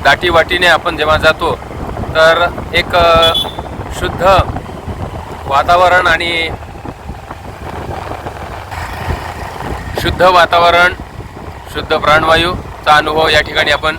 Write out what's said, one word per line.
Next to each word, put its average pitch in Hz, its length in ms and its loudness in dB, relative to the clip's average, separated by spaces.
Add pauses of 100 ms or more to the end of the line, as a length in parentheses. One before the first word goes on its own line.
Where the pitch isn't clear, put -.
दाटीवाटीने 170 640 2
आपण 165 300 2
जेव्हा 151 200 2
जातो, 156 380 2 (600)
तर 165 320 4 (260)
एक, 170 220 0
अ, 165 380 4 (680)
शुद्ध 170 240 -4 (1200)
वातावरण 175 600 4
आणि 165 420 0 (3500)
शुद्ध 170 200 -2
वातावरण, 175 720 6 (800)
शुद्ध 151 240 -2
प्राणवायूचा 160 960 2
अनुभव 156 320 2
या 151 140 4
ठिकाणी 151 300 0
आपण 156 280 0